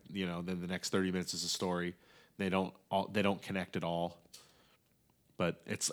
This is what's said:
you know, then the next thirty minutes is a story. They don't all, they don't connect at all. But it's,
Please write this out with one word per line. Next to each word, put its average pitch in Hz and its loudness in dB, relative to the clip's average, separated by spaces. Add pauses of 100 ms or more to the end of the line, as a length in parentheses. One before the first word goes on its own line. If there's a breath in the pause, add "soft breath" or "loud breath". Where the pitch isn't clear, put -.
(140)
you 95 0
know, 87 -4
then 90 -2
the 87 -4
next 90 -4
thirty 95 4
minutes 90 0
is 85 -4
a 85 -2
story. 87 0 (420 soft breath)
They 98 0
don't 95 2 (180)
all, 98 2
they 104 2
don't 98 4
connect 95 -4
at 87 -2
all. 85 0 (1200 soft breath)
But 87 0
it's, - -2